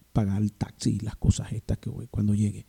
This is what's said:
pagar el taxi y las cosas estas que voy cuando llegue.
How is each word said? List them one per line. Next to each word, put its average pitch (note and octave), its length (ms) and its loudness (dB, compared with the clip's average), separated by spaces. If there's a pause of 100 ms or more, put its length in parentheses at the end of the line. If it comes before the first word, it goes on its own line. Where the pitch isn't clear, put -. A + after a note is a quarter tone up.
(120)
pagar G2+ 300 2
el G#2 100 2
taxi - 440 -4
y G2 40 -6
las A2 140 -8
cosas - 380 2
estas - 260 -4
que - 120 -10
voy - 180 -10
cuando G#2 260 0
llegue. G2+ 340 0